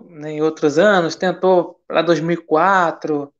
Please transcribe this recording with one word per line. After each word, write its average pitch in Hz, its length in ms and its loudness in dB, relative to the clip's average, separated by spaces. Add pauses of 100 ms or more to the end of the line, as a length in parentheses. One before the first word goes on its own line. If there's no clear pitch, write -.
(260)
em 151 160 -6
outros 156 360 0
anos, 180 380 2
tentou 180 720 0
pra 160 160 0
dois 160 180 0
mil 170 140 -2
e 170 80 -6
quatro 156 960 0